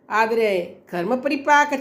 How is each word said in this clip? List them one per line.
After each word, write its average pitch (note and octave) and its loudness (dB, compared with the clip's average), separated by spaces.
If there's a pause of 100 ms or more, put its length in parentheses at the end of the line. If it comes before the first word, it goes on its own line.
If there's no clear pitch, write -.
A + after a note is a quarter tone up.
ಆದರೆ G#3+ 0
ಕರ್ಮ F3+ -6
ಪರಿಪಾಕ C#4+ 2